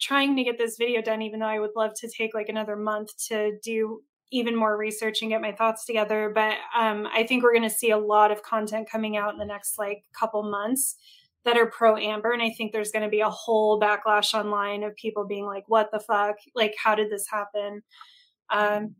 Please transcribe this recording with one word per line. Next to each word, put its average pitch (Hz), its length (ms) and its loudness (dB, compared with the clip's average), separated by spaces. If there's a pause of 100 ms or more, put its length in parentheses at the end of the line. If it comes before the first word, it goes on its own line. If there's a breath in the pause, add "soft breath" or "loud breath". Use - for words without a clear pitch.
trying 277 360 2
to 254 60 2
get 240 160 -2
this 226 180 -2
video 233 240 0
done, 220 220 -2
even 220 180 -6
though 220 60 0
I 214 140 -2
would 214 160 -2
love 220 240 0
to 226 80 -10
take, 226 260 -6
like, 214 140 -4
another 214 280 -4
month 214 340 -4 (180)
to 214 240 -2 (100)
do 220 400 -4 (300)
even 233 220 0
more 214 220 2
research 214 460 -4
and 220 80 -4
get 220 100 2
my 214 120 -4
thoughts 226 320 0
together. 214 500 0
But, 214 220 2 (200)
um, 214 360 2
I 226 120 4
think 240 180 2
we're 240 120 8
gonna 226 160 4
see 226 200 0
a 214 80 4
lot 214 320 6
of 214 120 -2
content 214 480 -4
coming 214 260 -4
out 208 160 -2
in 208 60 -12
the 208 60 -6
next, 202 340 -8
like, 208 240 -6 (160)
couple 214 240 -2
months 208 540 -4 (480 soft breath)
that 240 120 4
are 233 100 6
pro 226 300 4
Amber. 214 360 -2
And 233 100 -2
I 226 80 0
think 226 220 -6
there's 208 200 -4
gonna 214 160 -2
be 214 120 0
a 214 100 2
whole 214 500 2
backlash 208 540 2
online 208 480 -2
of 208 140 -6
people 208 280 -6
being 196 220 -6
like, 196 220 -8
"What 214 240 4
the 214 80 -4
fuck? 208 360 2 (180)
Like, 214 280 2
how 220 120 4
did 214 160 0
this 202 180 -6
happen?" 208 540 -6 (680 soft breath)
Um, 208 500 0